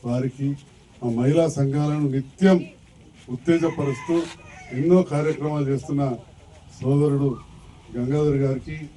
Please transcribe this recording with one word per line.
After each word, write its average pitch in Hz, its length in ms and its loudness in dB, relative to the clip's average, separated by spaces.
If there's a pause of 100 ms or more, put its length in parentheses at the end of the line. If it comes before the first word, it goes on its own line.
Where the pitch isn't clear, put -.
వారికి, 135 520 -4 (460)
మా 123 80 -2
మహిళా 143 360 4
సంఘాలను 147 640 0
నిత్యం 170 560 2 (640)
ఉత్తేజపరుస్తూ 151 920 0 (560)
ఎన్నో 175 260 4
కార్యక్రమాలు 147 640 -2
చేస్తున్న 135 500 -2 (640)
సోదరుడు 139 560 2 (600)
గంగాధర్ 143 400 0
గారికి 139 580 -4